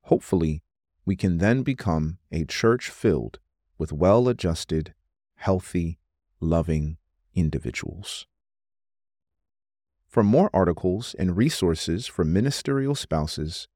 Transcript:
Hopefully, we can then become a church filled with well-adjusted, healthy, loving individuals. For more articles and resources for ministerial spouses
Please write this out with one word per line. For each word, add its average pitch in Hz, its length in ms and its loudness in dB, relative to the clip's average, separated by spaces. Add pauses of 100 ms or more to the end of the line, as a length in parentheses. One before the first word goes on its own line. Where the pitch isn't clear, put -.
Hopefully, 80 600 0 (440)
we 95 100 0
can 87 240 0
then 120 240 2
become 82 560 -2 (120)
a 80 140 -2
church - 440 0
filled 67 500 -2 (380)
with 78 140 -6
well-adjusted, 90 1000 2 (420)
healthy, 90 640 -2 (400)
loving 80 580 0 (360)
individuals. - 960 -4 (1800)
For 113 160 2
more 143 300 4
articles 92 640 0
and 90 200 0
resources 95 680 0
for - 160 -4
ministerial 135 720 0
spouses - 800 -4